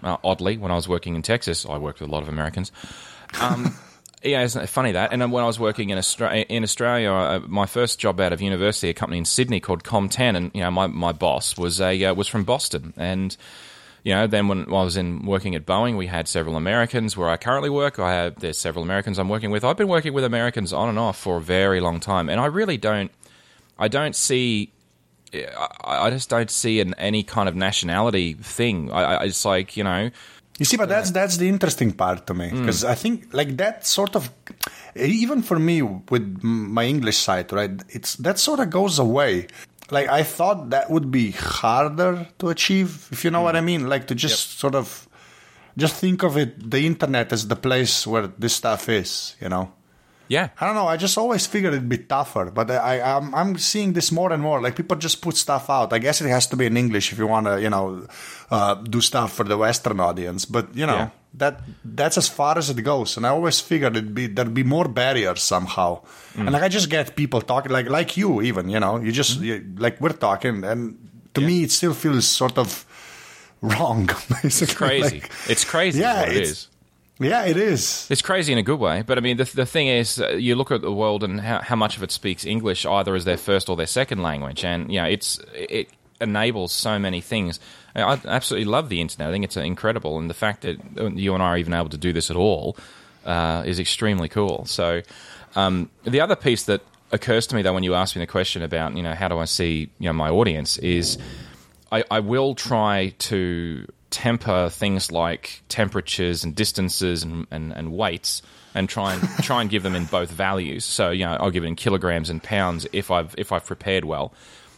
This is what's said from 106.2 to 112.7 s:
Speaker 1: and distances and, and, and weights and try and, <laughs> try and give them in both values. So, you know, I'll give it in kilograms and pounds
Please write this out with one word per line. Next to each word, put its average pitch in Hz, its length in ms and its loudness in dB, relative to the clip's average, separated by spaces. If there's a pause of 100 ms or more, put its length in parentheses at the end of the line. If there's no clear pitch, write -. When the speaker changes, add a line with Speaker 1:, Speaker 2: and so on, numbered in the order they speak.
Speaker 1:
and 80 120 -6
distances 90 680 0
and, 82 280 -8
and, 78 220 -8
and 80 200 -8
weights 90 480 -4 (320)
and 95 160 0
try 98 240 -2
and, 90 160 -4
<laughs> - 140 -2
try 123 180 0
and 107 80 0
give 101 140 0
them 95 120 0
in 87 100 -2
both 87 240 0
values. 90 560 -2
So, 95 260 0
you 92 140 0
know, 85 140 -2
I'll 95 120 2
give 87 120 -2
it 82 40 -2
in 82 80 -4
kilograms 85 540 0
and 80 140 -6
pounds 90 500 -2